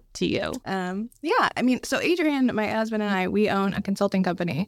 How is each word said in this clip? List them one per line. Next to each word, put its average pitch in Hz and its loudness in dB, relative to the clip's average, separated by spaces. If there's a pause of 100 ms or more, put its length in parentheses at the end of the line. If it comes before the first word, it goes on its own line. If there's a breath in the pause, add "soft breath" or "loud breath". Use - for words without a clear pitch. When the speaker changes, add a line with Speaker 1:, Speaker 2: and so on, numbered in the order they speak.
(140)
Speaker 1:
to - -2
you. - 0 (120)
Speaker 2:
Um, 190 -4 (140)
yeah, 370 2
I - 0
mean, 254 2
so - -2
Adrian, 294 2
my 214 0
husband 220 -2
and 208 0
I, 185 0
we 208 2
own 196 2
a 208 -2
consulting 196 0
company. 175 -2